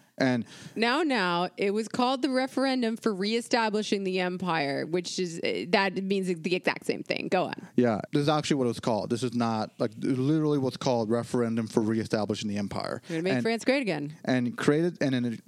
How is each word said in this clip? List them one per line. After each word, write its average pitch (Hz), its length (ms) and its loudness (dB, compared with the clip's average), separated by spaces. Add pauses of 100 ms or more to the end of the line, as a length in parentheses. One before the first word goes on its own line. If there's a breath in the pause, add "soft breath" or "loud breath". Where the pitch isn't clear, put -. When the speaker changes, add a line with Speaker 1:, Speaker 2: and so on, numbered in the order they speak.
(200 soft breath)
Speaker 1:
And 127 240 2 (300 loud breath)
Speaker 2:
Now, 240 300 2
now, 180 520 0
it 202 160 0
was 214 140 -2
called 254 360 0
the 302 80 2
referendum 254 680 0
for 220 180 0
reestablishing 214 880 0
the 185 160 0
empire, 170 640 0
which 175 360 -4
is, 165 240 -4
eh, 101 240 -2
that 196 340 2
means 190 240 0
the 180 300 -2
exact - 300 -2
same - 180 -2
thing. - 240 -2
Go 180 160 2
on. - 320 -8
Speaker 1:
Yeah, 117 240 4 (120)
this 147 100 2
is 147 60 -2
actually 156 280 2
what 131 80 2
it 120 40 2
was 113 120 -4
called. 107 300 0
This 117 120 -2
is 123 100 -2
not, 113 460 0
like, 117 140 0
it 117 260 -2
literally 147 400 2
was 131 180 -2
called 117 320 0
referendum 117 600 0
for 113 140 2
reestablishing 107 640 0
the 101 100 -4
empire. 101 500 -4
Speaker 2:
We're 165 80 -4
gonna 160 60 -4
make 185 120 0
Speaker 1:
And 123 100 0
Speaker 2:
France 226 200 -2
great 269 180 2
again. 151 320 -4 (100)
Speaker 1:
And 123 340 0
created, 165 420 2
and 135 140 2
then 123 100 0
it, 113 220 -4